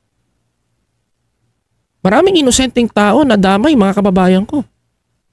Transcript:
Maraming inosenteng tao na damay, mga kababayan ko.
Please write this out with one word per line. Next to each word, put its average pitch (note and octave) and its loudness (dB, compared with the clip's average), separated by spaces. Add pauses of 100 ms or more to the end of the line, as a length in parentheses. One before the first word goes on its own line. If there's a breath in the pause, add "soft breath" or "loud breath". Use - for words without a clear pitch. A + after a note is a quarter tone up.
(2000)
Maraming E4 0
inosenteng B3 -2
tao G#3+ 0
na A3+ 0
damay, G#3 0
mga G3 0
kababayan F#3 0
ko. D4 -6 (680)